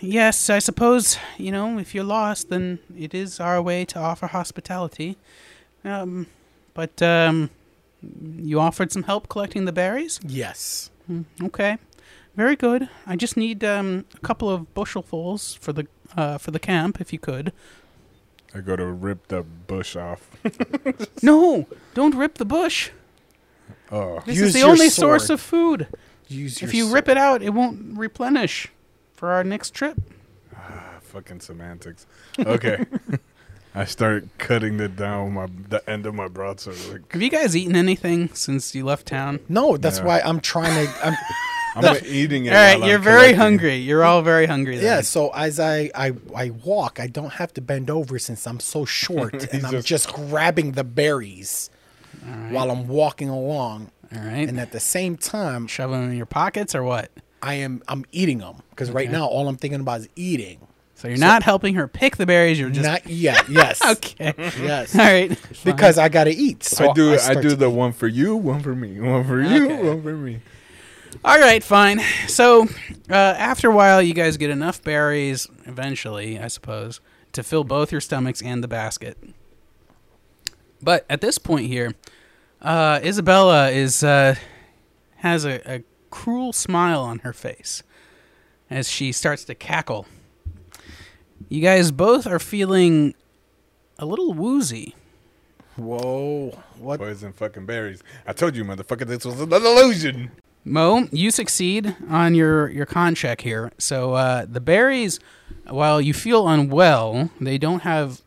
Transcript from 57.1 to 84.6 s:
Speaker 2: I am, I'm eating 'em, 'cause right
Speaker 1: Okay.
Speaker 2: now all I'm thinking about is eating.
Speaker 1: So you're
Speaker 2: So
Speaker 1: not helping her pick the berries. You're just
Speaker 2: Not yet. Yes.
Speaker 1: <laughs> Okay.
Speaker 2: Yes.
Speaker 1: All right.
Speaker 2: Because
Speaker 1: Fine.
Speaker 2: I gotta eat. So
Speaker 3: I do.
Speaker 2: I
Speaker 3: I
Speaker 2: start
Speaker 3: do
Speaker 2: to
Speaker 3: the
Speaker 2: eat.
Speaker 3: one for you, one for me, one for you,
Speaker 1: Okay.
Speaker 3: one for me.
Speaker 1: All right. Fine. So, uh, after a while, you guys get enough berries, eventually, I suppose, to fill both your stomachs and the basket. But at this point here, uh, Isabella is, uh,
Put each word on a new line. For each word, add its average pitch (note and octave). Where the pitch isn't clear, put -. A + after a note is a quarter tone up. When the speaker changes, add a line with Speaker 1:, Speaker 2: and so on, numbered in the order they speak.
Speaker 2:
I C#3
am, C3
I'm C3
eating D#3+
'em, F2
'cause B2+
right C3
Speaker 1:
Okay. A#2
Speaker 2:
now D#3+
all C3
I'm C3+
thinking C#3+
about A#2+
is A2
eating. C#3+
Speaker 1:
So -
you're A#2+
Speaker 2:
So D3+
Speaker 1:
not F3
helping G3
her E3
pick -
the G3+
berries. E3+
You're C3
just C#3+
Speaker 2:
Not E3
yet. E3
Yes. -
Speaker 1:
<laughs> A4
Okay. F#3
Speaker 2:
Yes. C#3+
Speaker 1:
All A3
right. F#3
Speaker 2:
Because F3
Speaker 1:
Fine. D#3+
Speaker 2:
I -
gotta D#3
eat. C4
So -
Speaker 3:
I C#3
do. D3+
Speaker 2:
I D3+
Speaker 3:
I -
Speaker 2:
start C3+
Speaker 3:
do D3
Speaker 2:
to C#3+
Speaker 3:
the C3+
Speaker 2:
eat. A#2
Speaker 3:
one B2
for A#2+
you, C3+
one D3
for C#3
me, G#2
one B2+
for C3
you, B3+
Speaker 1:
Okay. C#4
Speaker 3:
one D#3
for D#3
me. B2
Speaker 1:
All D4
right. A#3
Fine. G3+
So, A#3+
uh, F#3
after G3+
a A3
while, G3
you E3+
guys D#3+
get D3
enough D3+
berries, D3
eventually, A2
I A2
suppose, A2+
to B2+
fill D#3
both C#3+
your C#3+
stomachs C3
and B2
the B2
basket. A2+
But D#3+
at C#3+
this G#3+
point C#3+
here, A#2+
uh, D#3
Isabella F#3
is, C3
uh, C#3